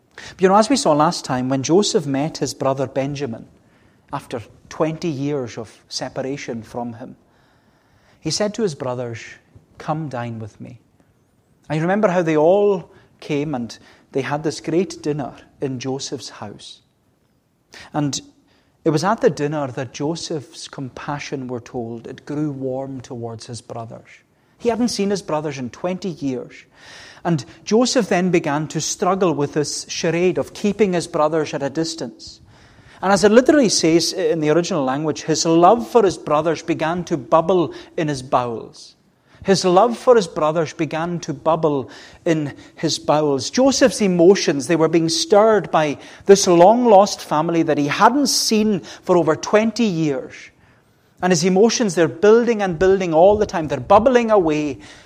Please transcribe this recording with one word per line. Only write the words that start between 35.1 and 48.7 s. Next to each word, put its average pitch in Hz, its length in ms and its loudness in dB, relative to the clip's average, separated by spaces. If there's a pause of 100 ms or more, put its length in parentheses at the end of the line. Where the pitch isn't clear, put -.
his 156 200 -2
love 175 460 4
for 233 140 4
his 185 160 0
brothers 156 420 -2
began 165 440 -4
to 170 120 -4
bubble 165 560 2 (240)
in 165 100 -2
his 139 140 -6
bowels. 123 760 -6 (480)
His 190 220 2
love 202 320 4
for 254 180 4
his 202 120 2
brothers 156 460 -2
began 165 480 -4
to 160 120 -8
bubble 147 560 0 (360)
in 156 300 -2 (200)
his - 240 -4
bowels. 147 500 0
Joseph's 254 520 2
emotions, 175 640 4
they 170 80 2
were 160 120 4
being 165 220 2
stirred 202 600 2
by 156 260 0 (300)
this 196 180 8
long-lost 202 760 6
family 165 420 0
that 147 160 0
he 143 80 0
hadn't 240 400 2
seen 214 540 0